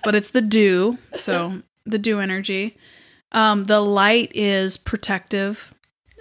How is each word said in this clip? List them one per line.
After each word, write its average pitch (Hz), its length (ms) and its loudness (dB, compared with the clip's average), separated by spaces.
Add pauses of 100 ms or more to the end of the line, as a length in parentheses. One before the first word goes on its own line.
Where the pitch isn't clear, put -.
But 208 100 2
it's 208 160 -2
the 254 100 2
do. 208 560 2 (180)
So 180 460 -6 (240)
the 214 140 -4
do 208 220 -2
energy. 196 560 -6 (560)
Um, 214 320 2
the 208 160 4
light 208 520 2
is 196 440 0
protective, 202 960 -6 (480)